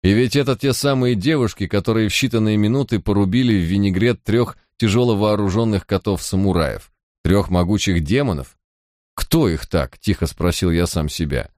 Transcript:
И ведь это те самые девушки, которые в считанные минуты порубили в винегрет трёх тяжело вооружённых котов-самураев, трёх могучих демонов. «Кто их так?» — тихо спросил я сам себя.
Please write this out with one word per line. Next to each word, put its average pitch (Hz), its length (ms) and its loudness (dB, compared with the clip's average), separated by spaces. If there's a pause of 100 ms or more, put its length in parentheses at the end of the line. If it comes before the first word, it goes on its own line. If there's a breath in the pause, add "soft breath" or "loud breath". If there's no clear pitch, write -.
И 95 100 4
ведь 120 240 2
это 139 200 0
те 135 160 -2
самые 127 420 0
девушки, 113 520 -2
которые 110 420 0
в 95 40 -4
считанные 107 440 0
минуты 113 440 0
порубили 107 540 2
в 90 100 2
винегрет 98 580 0
трёх 113 340 0 (220)
тяжело 113 380 2
вооружённых 104 720 0
котов-самураев, 92 1040 -2 (320)
трёх 87 280 2
могучих 90 520 0
демонов. 90 540 -2 (580)
«Кто 160 340 0
их 80 180 -2
так?» — 69 340 -4
тихо - 260 -2
спросил 87 440 -2
я 85 160 2
сам 78 220 -2
себя. 69 500 -4